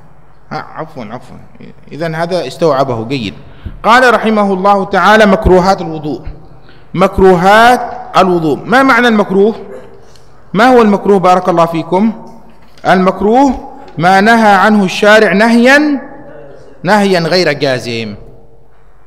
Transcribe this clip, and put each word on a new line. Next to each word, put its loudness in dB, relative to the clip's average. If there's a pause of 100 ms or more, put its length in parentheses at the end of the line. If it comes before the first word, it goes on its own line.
(520)
آه، -12 (100)
عفوًا، -14
عفوًا. -18 (560)
إذن -8
هذا -6
استوعبه -2
جيد. -8 (480)
قال 2
رحمه -2
الله 0
تعالى: 2
"مكروهات 0
الوضوء". -10 (720)
مكروهات 2 (380)
الوضوء، 0
ما 0
معنى 2
المكروه؟ 0 (1000)
ما 2
هو 4
المكروه 2
بارك 0
الله 2
فيكم؟ -2 (760)
المكروه 0 (240)
ما 2
نهى 4
عنه 2
الشارع 2
نهياً، 2 (840)
نهياً 0
غير 0
جازم، -6 (920)